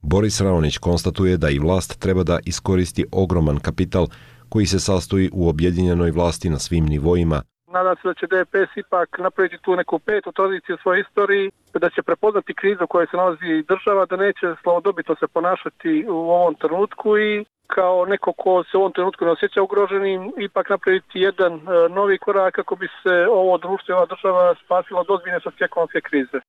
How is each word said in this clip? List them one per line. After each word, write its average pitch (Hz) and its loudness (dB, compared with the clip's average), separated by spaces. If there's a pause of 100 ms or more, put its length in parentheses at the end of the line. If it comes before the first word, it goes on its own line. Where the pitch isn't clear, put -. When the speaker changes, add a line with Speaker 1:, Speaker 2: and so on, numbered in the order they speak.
Speaker 1:
Boris 98 0
Raonić 85 2
konstatuje 87 0
da 78 0
i 71 0
vlast 85 -2
treba 92 0
da 85 0
iskoristi 90 -2
ogroman 82 2
kapital 87 -2 (420)
koji 107 0
se 95 0
sastoji 95 0
u 87 0
objedinjenoj 85 2
vlasti 85 -2
na 76 -2
svim 80 0
nivoima. 78 0 (300)
Speaker 2:
Nadam 185 0
se - -4
da 175 -2
će - -8
D 185 0
P 196 -4
S 190 -2
ipak 180 -2 (100)
napraviti 180 -2
tu 185 2
neku 175 -2
petu 208 -4
tranziciju 190 -2
u - -14
svojoj 185 2
istoriji, 196 0 (300)
da 170 2
će - -4
prepoznati 208 -2
krizu 196 0
u - -6
kojoj 170 2
se 175 -2
nalazi 165 0
država, 190 2
da 185 -4
neće 196 0 (160)
slavodobitno 175 0
se 156 -2
ponašati 170 -2
u 170 -2 (160)
ovom 175 2
trenutku 202 0
i 214 -2 (220)
kao 180 2
neko 196 -2
ko 185 0
se - -4
u 190 4
ovom 190 2
trenutku 185 -2
ne 170 2
osjeća 196 0
ugroženim, 196 -2 (140)
ipak 190 -4
napraviti 190 -2 (100)
jedan, 185 0
e, 156 -14 (380)
novi 196 2
korak 196 0
kako 185 -4
bi 180 -10 (140)
se 185 2 (160)
ovo 185 4
društvo 185 -6
i 180 2
ova 180 2
država 180 2 (100)
spasila 180 -2
od 175 -2
ozbiljne 180 -2
socioekonomske 170 -4
krize. 135 -4 (100)